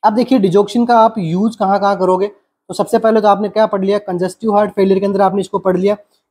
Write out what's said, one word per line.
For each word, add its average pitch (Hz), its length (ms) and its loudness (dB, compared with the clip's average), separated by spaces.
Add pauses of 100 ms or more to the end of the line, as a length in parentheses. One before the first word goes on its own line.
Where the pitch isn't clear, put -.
अब 214 100 2
देखिए 254 240 0
digoxin 202 500 0
का 233 100 4
आप 226 200 4
यूज़ 190 400 -4
कहाँ 196 220 0
कहाँ 202 180 -2
करोगे। 185 280 0 (420)
तो 180 60 -12
सबसे - 240 -2
पहले 220 220 2
तो 208 80 2
आपने 202 200 0
क्या 214 180 0
पढ़ 196 180 -4
लिया? 202 140 0
congestive 185 580 -4
heart 208 140 0
failure 190 280 0
के 196 80 -2
अंदर 196 140 0
आपने 196 200 2
इसको 190 180 -6
पढ़ 185 180 0
लिया। 202 200 0 (340)